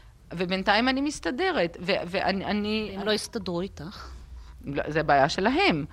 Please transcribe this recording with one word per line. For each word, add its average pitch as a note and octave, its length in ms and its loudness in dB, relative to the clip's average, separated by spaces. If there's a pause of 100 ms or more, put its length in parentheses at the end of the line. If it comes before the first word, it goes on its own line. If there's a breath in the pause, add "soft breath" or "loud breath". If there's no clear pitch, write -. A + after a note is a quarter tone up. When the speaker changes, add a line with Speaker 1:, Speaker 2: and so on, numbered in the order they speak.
(340 soft breath)
Speaker 1:
ובינתיים F#3+ 560 2
אני C4 120 0
מסתדרת, C#4+ 800 0
ו-, F3+ 120 0 (140)
ואני, F#3 380 0
אני G#3 500 -2
Speaker 2:
אם G3 100 -6
לא G#3+ 60 2
יסתדרו F#3 500 -4
איתך? F#3+ 480 -12 (560 soft breath)
Speaker 1:
לא, C#3 220 -4
זה D3+ 160 0
בעיה D3+ 260 6
שלהם. G#3+ 640 2